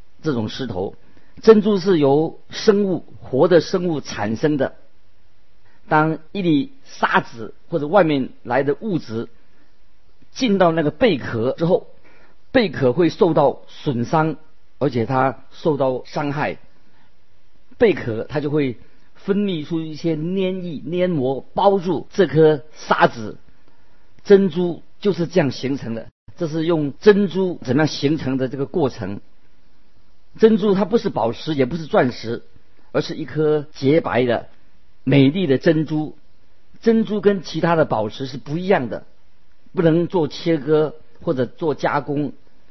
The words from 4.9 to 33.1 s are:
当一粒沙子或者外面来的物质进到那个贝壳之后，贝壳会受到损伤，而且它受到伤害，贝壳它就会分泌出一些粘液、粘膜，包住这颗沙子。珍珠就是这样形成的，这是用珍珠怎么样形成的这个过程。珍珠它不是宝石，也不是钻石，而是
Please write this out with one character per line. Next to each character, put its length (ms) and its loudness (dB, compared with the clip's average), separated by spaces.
当 300 2
一 100 -4
粒 300 2
沙 380 0
子 320 -12
或 80 -2
者 80 -2
外 180 6
面 260 2
来 220 0
的 160 0
物 180 -2
质 320 -6
进 260 2
到 140 6
那 100 2
个 80 4
贝 300 2
壳 320 -2
之 160 -2
后， 220 0
贝 180 4
壳 220 2
会 180 4
受 260 2
到 320 4
损 360 -2
伤， 340 2
而 100 2
且 160 0
它 460 0
受 260 0
到 280 0
伤 260 -4
害， 260 -4
贝 160 6
壳 300 -4
它 160 -4
就 100 -2
会 280 0
分 240 -2
泌 260 -2
出 180 -4
一 120 -8
些 220 -2
粘 480 -2
液、 160 -8
粘 320 0
膜， 420 0
包 240 4
住 340 -2
这 140 4
颗 380 6
沙 320 2
子。 320 0
珍 260 8
珠 320 -2
就 140 2
是 140 -2
这 120 2
样 120 2
形 260 -4
成 160 -6
的， 140 -8
这 100 -4
是 180 -2
用 340 0
珍 280 6
珠 360 -2
怎 120 0
么 80 6
样 40 4
形 300 0
成 200 -2
的 100 0
这 100 -6
个 80 -2
过 240 0
程。 300 -8
珍 180 8
珠 160 4
它 120 2
不 120 2
是 120 0
宝 240 0
石， 200 -4
也 120 4
不 120 -4
是 80 -6
钻 260 4
石， 300 -8
而 100 0
是 140 -6